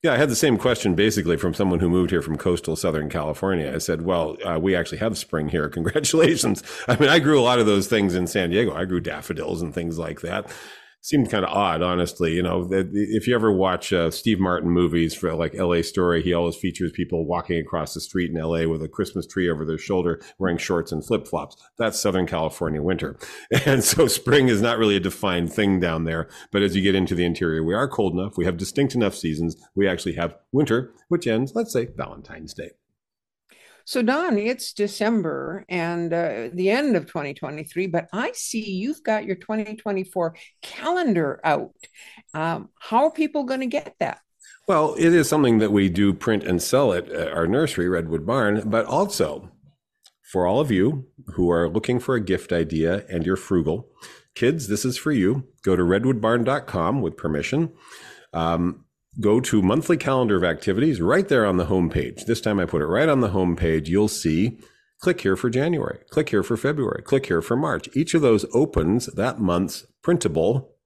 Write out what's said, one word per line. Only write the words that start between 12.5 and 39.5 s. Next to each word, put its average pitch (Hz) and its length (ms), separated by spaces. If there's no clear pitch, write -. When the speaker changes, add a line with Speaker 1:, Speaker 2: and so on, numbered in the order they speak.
Speaker 1:
that 92 260
if 104 360
you 123 80
ever 110 160
watch, 92 420
uh, 85 160
Steve 104 300
Martin 87 320
movies 85 420
for, 82 220
like, 80 180
L 92 180
A 85 120
Story, 87 400
he 87 100
always 85 220
features 87 380
people 82 340
walking 85 320
across 78 340
the 82 80
street 87 300
in 82 80
L 82 160
A 82 100
with 80 160
a 78 60
Christmas 87 400
tree 90 200
over 78 180
their 80 120
shoulder, 87 420
wearing 90 180
shorts 85 340
and 78 140
flip-flops. 78 520
That's 113 220
Southern 92 260
California 80 560
winter. 82 380
<laughs> 120 160
And 135 160
so 151 240
spring 131 400
is 107 160
not 117 160
really 104 160
a 98 40
defined 87 540
thing 98 260
down 82 260
there. 82 220
But 101 120
as 95 120
you 98 60
get 95 140
into 92 180
the 87 100
interior, 80 400
we 87 120
are 135 120
cold 98 260
enough. 95 220
We 85 100
have 87 120
distinct 131 380
enough 104 180
seasons. 82 420
We 98 120
actually 87 280
have 85 180
winter, 131 400
which 170 180
ends, 120 260
let's 226 180
say, 117 240
Valentine's - 600
Day. - 160
Speaker 2:
So, 247 140
Don, 262 380
it's 240 340
December 196 960
and, 170 420
uh, 147 400
the 185 200
end 262 240
of 156 100
twenty 143 300
twenty-three, 151 500
but 170 260
I 254 220
see 214 380
you've 214 320
got 214 220
your 190 100
twenty 214 400